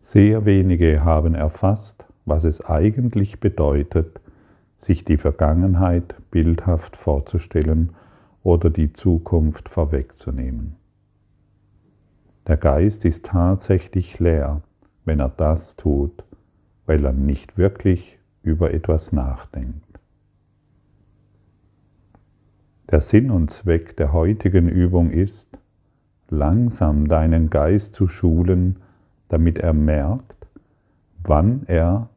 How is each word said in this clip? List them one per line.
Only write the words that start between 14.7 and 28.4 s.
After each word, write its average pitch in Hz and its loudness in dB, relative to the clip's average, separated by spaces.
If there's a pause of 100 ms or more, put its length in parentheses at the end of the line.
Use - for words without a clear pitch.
wenn 76 0
er 67 -2
das 78 -2
tut, 71 -4 (600)
weil 78 0
er 65 -2
nicht 69 -4
wirklich 95 -2 (240)
über 85 -2
etwas 80 -2
nachdenkt. 64 -8 (3000)
Der 78 4
Sinn 120 2
und 82 0
Zweck - -4
der 71 -2
heutigen 90 0
Übung 90 2
ist, - -4 (800)
langsam 76 0
deinen 80 2
Geist 82 0
zu 95 0
schulen, 90 0 (520)